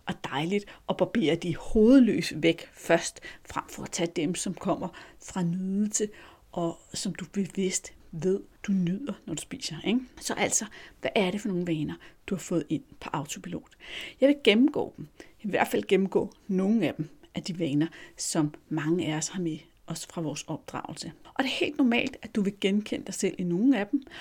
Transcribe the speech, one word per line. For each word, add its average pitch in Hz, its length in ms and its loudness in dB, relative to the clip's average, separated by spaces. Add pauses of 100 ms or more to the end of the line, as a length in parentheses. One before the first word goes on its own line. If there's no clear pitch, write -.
og - 80 -6 (100)
dejligt 170 400 -2 (240)
at - 80 -2
barbere 151 400 2
de 165 200 -2
hovedløse 220 840 6
væk 165 300 2
først, - 480 0 (240)
frem - 240 -6
for - 140 -14
at - 80 -12
tage 170 260 -4
dem, 170 180 0
som 175 200 -6
kommer - 340 -4 (340)
fra - 200 -6
nydelse, 190 640 -2 (440)
og 170 260 -2 (160)
som 180 200 -4
du - 180 -10
bevidst 190 600 -2 (200)
ved, 185 280 0 (220)
du 202 100 -2
nyder, 190 400 0 (140)
når 170 80 -8
du - 80 -6
spiser, - 340 -10 (100)
ikke? 240 140 2 (200)
Så - 140 -6
altså, - 300 0 (360)
hvad - 140 -4
er 185 160 2
det 202 100 -4
for 214 80 -4
nogle 180 180 0
vaner, 160 280 -2 (320)
du - 80 -4
har 165 60 -2
fået 170 280 -2
ind 156 140 -2 (180)
på - 120 -12
autopilot? - 640 -8 (440)
Jeg 269 80 8
vil 285 160 4
gennemgå 240 520 6
dem, 156 100 -12 (360)
i 214 60 -6
hvert - 200 2
fald 208 200 0
gennemgå 190 440 2 (160)
nogle 190 380 2
af 123 80 0
dem, 151 140 -6 (260)
af 175 80 -6
de 170 160 -8
vaner, 147 280 2 (300)
som 151 380 -2 (140)
mange 156 440 0
af 151 40 -2
os 156 120 -4
har 190 120 -6
med 160 180 -4 (280)
os - 200 -10
fra - 140 -10
vores 151 220 -6
opdragelse. - 720 -10 (120)
Og - 200 -2
det 262 60 -2
er - 40 -4
helt - 240 -2
normalt, 240 440 4
at - 120 -14
du 214 80 2
vil 196 180 0
genkende 208 460 0
dig 190 80 -10
selv - 240 -2
i 180 60 -4
nogle 202 340 4
af 202 80 -2
dem, 277 160 0 (180)